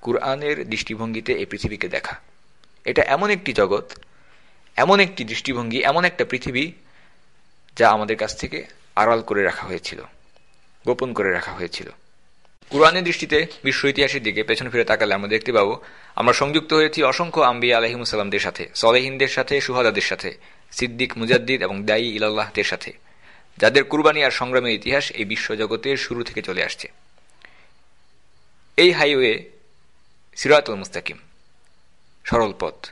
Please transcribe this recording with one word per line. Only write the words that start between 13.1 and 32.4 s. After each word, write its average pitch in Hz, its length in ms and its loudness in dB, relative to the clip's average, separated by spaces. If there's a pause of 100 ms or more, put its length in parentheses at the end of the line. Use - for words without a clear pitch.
বিশ্ব 135 240 0
ইতিহাসের 135 340 0
দিকে 107 200 -2
পেছন 120 280 -2
ফিরে 117 140 2
তাকালে 107 300 2
আমরা 101 140 -4
দেখতে 110 240 -2
পাবো 104 280 2 (360)
আমরা 120 160 4
সংযুক্ত 151 400 0
হয়েছি 156 300 2
অসংখ্য 160 380 0
আম্বিয়া 120 380 4
আলাইহিমুসসালামদের 113 600 -2
সাথে, 92 340 -6
সলেহিনদের 131 540 2
সাথে, 139 320 -2
সুহাদাদের 120 420 0
সাথে, - 320 -4 (380)
সিদ্দিক, 120 460 -4
মুজাদ্দিদ 117 440 2
এবং 98 220 -4
দায়ী 107 200 2
ইলাল্লাহদের 107 600 -2
সাথে, - 280 -6 (680)
যাদের 120 260 4
কুরবানি 151 400 2
আর 131 60 4
সংগ্রামের 123 420 -2
ইতিহাস 131 380 -2
এই - 140 -6
বিশ্বজগতের 110 720 -4
শুরু 120 280 -6
থেকে - 180 -10
চলে 90 220 -4
আসছে। - 240 -10 (1900)
এই 175 160 8
হাইওয়ে 143 580 2 (840)
সিরাতুল 143 380 4
মুস্তাকিম, - 420 -10 (1080)
সরল 113 340 0